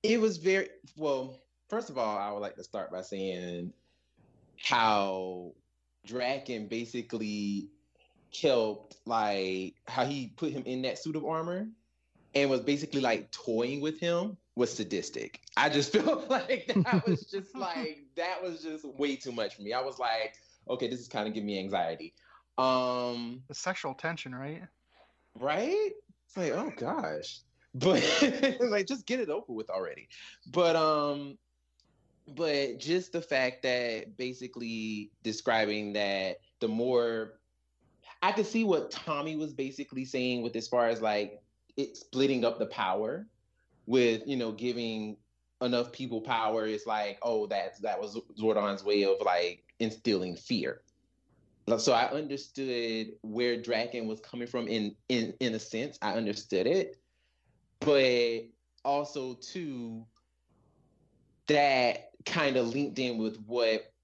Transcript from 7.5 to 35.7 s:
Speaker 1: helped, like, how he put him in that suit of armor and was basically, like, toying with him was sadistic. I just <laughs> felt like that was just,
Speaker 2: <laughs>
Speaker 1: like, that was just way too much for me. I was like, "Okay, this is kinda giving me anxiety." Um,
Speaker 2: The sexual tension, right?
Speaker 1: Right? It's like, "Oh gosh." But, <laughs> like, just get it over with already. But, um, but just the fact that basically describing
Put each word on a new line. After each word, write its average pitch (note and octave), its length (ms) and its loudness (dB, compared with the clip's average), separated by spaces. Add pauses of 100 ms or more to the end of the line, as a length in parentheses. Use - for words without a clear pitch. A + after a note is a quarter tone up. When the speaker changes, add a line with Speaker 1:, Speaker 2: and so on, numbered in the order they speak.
Speaker 1:
helped, A2+ 540 2 (100)
like, G2 680 0 (120)
how - 180 0
he C3+ 320 -4
put D#3 160 -2
him C3 140 -6
in B2+ 160 -4
that B2+ 160 -4
suit D#3+ 180 -6
of D3+ 80 -4
armor E3+ 440 -4 (680)
and C#3 160 4
was C3 100 4
basically, C#3+ 400 0
like, A#2 320 0
toying B2 480 0
with D#3 200 -4
him F3 360 0 (200)
was A#2+ 180 2
sadistic. - 680 -6 (160)
I C#3+ 140 4
just - 220 0
<laughs> - 20 0
felt C#4 360 2
like C4 360 0 (180)
that G3 220 2
was F3 240 0
just, G3 240 -8
Speaker 2:
<laughs> - 40 -10
Speaker 1:
like, D#3+ 480 -6 (100)
that F3 260 -2
was E3 200 -6
just D#3 220 -8
way C#3 320 -2
too C3 160 -8
much A2 240 -4
for G#2 60 -16
me. G#2 100 -6
I B2+ 100 0
was C3 160 -6
like, A2+ 360 -2 (340)
"Okay, B2 200 -2
this A#2+ 120 -6
is - 80 -18
kinda G#2+ 220 -2
giving G#2+ 160 -4
me G2+ 120 -2
anxiety." E2+ 560 -4 (440)
Um, B2 920 0
Speaker 2:
The D3 60 -12
sexual E3 400 -6
tension, D#3+ 400 -6
right? C#3+ 280 -10 (760)
Speaker 1:
Right? B3+ 540 0 (340)
It's - 100 -14
like, F3 160 0
"Oh A3 240 -2
gosh." D#3 640 -4 (340)
But, C3 280 6 (200)
<laughs> C4+ 380 4
like, G#3 260 2
just C4 200 -6
get B3 140 0
it G#3+ 80 -2
over D#3+ 240 -4
with A2 180 -6
already. F2+ 380 -6 (380)
But, E3 300 4
um, D3 600 2 (880)
but C#3 540 0
just F3 320 0
the F3 100 -2
fact C3 420 0
that A#2+ 520 0
basically A#2 960 -6 (100)
describing G#2+ 720 2